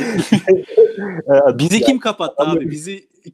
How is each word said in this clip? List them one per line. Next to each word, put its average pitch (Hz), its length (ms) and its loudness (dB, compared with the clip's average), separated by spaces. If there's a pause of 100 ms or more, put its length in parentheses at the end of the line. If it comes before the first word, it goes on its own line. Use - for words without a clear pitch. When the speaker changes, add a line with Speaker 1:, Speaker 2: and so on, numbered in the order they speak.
Speaker 1:
<laughs> 190 640 0 (340)
E, 143 580 0
Speaker 2:
Bizi 170 220 0
Speaker 1:
ya, - 60 0
Speaker 2:
kim 262 120 2
kapattı 170 440 -4
abi? 156 80 -2
Speaker 1:
anladım. 160 200 -4
Speaker 2:
Bizi 170 380 -14 (260)